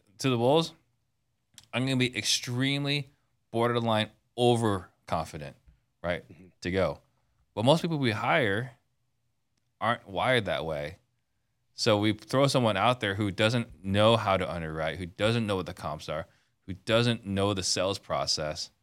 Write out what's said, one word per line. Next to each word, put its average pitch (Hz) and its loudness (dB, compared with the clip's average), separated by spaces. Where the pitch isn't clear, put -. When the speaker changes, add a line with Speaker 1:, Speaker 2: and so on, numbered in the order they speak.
Speaker 1:
to 135 0
the 120 2
wolves, 147 2
I'm 123 -2
gonna 135 0
be 127 0
extremely 139 -2
borderline 113 0
overconfident, 95 0
right, 85 -4
Speaker 2:
Mm-hmm. 92 -20
Speaker 1:
to 90 -6
go. 90 0
But 107 -4
most 156 4
people 165 -2
we 120 0
hire 117 0
aren't 110 -2
wired 104 2
that 78 -2
way. 78 -6
So 107 2
we 107 2
throw 131 0
someone 120 2
out 120 2
there 98 -2
who 104 -2
doesn't 110 0
know 107 6
how 101 2
to 90 -2
underwrite, 80 -4
who 90 -8
doesn't 110 0
know 101 -2
what 90 -4
the 82 -10
comps 78 -10
are, 78 -6
who 95 -10
doesn't 117 0
know 98 0
the 95 -6
sales 95 -2
process 76 -4